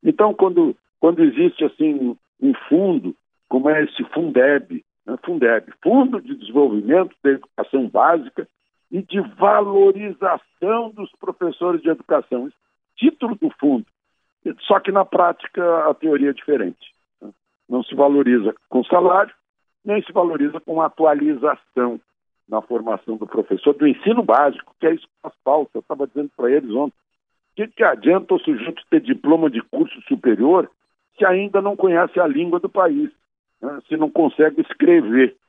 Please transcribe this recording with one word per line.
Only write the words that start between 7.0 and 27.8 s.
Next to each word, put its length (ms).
da 80
Educação 580
Básica 600
e 120
de 180
Valorização 1700
dos 300
Professores 600
de 100
Educação. 580
Esse 80
título 400
do 140
fundo. 360
Só 180
que, 140
na 120
prática, 880
a 40
teoria 360
é 20
diferente, 640
né? 100
Não 140
se 140
valoriza 580
com 160
salário, 500
nem 200
se 80
valoriza 480
com 200
atualização 1200
na 140
formação 540
do 100
professor, 480
do 140
ensino 340
básico, 560
que 80
é 80
isso 100
que 160
faz 220
falta. 320
Eu 80
tava 240
dizendo 300
pra 120
eles 220
ontem: 240
o 600
que 100
que 160